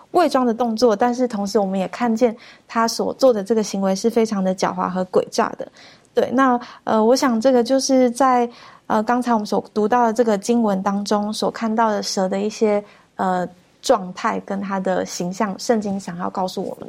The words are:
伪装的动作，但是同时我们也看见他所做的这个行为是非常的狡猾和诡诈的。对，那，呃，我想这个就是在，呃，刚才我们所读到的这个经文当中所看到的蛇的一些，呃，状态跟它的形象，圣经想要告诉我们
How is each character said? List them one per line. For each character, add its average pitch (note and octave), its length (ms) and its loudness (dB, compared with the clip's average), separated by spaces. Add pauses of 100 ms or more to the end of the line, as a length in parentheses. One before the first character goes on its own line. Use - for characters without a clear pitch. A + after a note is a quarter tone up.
(100)
伪 E4 180 4
装 B3+ 160 2
的 A#3+ 80 2
动 A#3 240 -2
作， A3+ 180 4
但 A#3+ 200 0
是 B3+ 120 0
同 G3+ 200 -4
时 G3+ 120 0
我 G3+ 60 2
们 F#3+ 160 -2
也 F3+ 80 -2
看 A#3 260 -2
见 A3+ 220 2 (300)
他 A3+ 200 0
所 G3+ 280 -4
做 C4 180 4
的 G#3+ 100 0
这 G#3 120 0
个 A3 80 0
行 G3 180 -4
为 F#3+ 160 0
是 A3+ 140 0
非 A3+ 160 2
常 G3+ 180 -2
的 F#3 100 0
狡 F#3 200 -2
猾 F#3 120 -2
和 F#3 200 -2
诡 - 240 0
诈 - 260 -2
的。 - 100 -12 (460)
对， - 180 4
那， B3 300 2 (240)
呃， A3 180 2
我 A#3 140 6
想 B3+ 240 0
这 C4 100 4
个 B3 140 4
就 C4 160 2
是 B3+ 300 4
在， B3 360 2 (400)
呃， G#3+ 160 0
刚 B3 180 0
才 A#3+ 120 0
我 A3+ 60 2
们 G#3 80 -4
所 - 160 -2 (100)
读 G#3+ 160 0
到 B3 160 4
的 A3+ 80 2
这 A#3 100 0
个 A3 140 2
经 A#3 260 0
文 G3 200 0
当 G3+ 200 -2
中 G#3 300 -2
所 G#3 180 -2
看 A3 240 -4
到 A3+ 160 2
的 G3+ 120 -2
蛇 F#3+ 260 -2
的 F#3+ 100 -2
一 G#3 120 -2
些， G#3 340 0 (320)
呃， F#3 320 -2 (320)
状 F#3 320 0
态 G3 280 -4
跟 G3 200 -8
它 G3 180 -6
的 F#3 280 -2
形 F3+ 260 -6
象， G3 260 -4
圣 A3+ 220 -2
经 G3+ 180 -6
想 F3+ 200 -10
要 F#3+ 100 -6
告 G3 180 -4
诉 F#3 160 -8
我 - 160 -8
们 - 100 -14